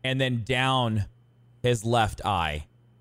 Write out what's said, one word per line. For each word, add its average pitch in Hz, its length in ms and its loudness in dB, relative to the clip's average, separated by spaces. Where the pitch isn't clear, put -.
and 131 160 -2
then 123 260 0
down 127 600 0
his 120 220 2
left 113 400 0
eye. 80 420 -2